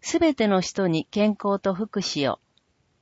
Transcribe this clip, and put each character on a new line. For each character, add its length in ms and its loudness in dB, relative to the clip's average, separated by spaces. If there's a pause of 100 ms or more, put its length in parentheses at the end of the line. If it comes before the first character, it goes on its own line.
す 180 -4
べ 140 4
て 140 0
の 140 4
人 260 -2
に 240 0
健 200 2
康 280 -2
と 140 0
福 260 -6
祉 320 -2
を。 80 -4 (640)